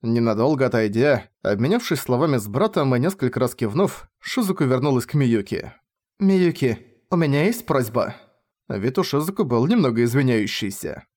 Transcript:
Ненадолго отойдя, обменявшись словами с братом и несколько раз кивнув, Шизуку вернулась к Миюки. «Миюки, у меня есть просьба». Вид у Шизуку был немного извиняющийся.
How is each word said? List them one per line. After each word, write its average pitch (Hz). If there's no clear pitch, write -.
Ненадолго 117
отойдя, 113
обменявшись 139
словами 131
с 104
братом 139
и 123
несколько 135
раз 120
кивнув, 120
Шизуку 190
вернулась 127
к -
Миюки. 117
«Миюки, 175
у 180
меня 147
есть 226
просьба». 120
Вид 113
у 190
Шизуку 156
был 123
немного 131
извиняющийся. 113